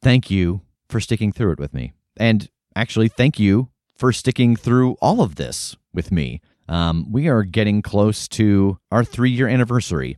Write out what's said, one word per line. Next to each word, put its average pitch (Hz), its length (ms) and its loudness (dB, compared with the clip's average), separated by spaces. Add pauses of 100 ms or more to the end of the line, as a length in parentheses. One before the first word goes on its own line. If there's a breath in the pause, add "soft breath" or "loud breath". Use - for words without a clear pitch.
Thank 127 280 2
you 95 320 -2 (280)
for 113 100 -4
sticking 107 320 -4
through 98 220 -2
it 69 60 -8
with 73 140 -10
me. 62 200 -10 (240)
And 113 320 0 (260)
actually, 110 320 0
thank 127 320 0
you 107 300 2 (280)
for 127 140 2
sticking 120 440 2
through 123 460 0
all 202 200 2
of 92 140 -2
this - 400 -10 (180)
with 85 180 -4
me. 69 300 -2 (260)
Um, 82 440 -2
we 139 160 -2
are 120 160 2
getting 104 380 0
close 104 480 0
to 98 500 2 (120)
our 117 120 2
three-year 123 440 0
anniversary 110 720 -2